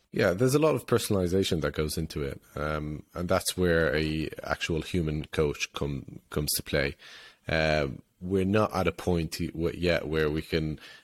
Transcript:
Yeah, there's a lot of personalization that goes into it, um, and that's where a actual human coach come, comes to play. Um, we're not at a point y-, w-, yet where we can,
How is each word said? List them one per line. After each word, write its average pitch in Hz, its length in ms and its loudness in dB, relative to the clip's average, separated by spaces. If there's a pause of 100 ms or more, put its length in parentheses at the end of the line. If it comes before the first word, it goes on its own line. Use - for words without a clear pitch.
(100)
Yeah, 101 240 4
there's 127 200 4
a 151 40 4
lot 151 160 4
of 123 100 -4
personalization 95 760 2
that 73 100 0
goes 78 240 -2
into 80 260 -4
it, 69 200 -6 (140)
um, 76 480 -4 (100)
and 87 120 -4
that's 92 300 0
where 82 400 4
a 78 320 0 (160)
actual 78 380 -2
human 78 500 -2
coach 76 400 -2
come, - 560 -6
comes 76 280 -2
to - 60 -6
play. 71 340 0 (520)
Um, 78 540 0 (180)
we're 95 240 0
not 104 300 2
at 92 120 0
a 82 60 2
point 85 480 -2
y-, 85 60 -2
w-, 80 280 -2
yet 85 320 2
where 78 240 2
we 78 120 -2
can, 78 360 -2 (260)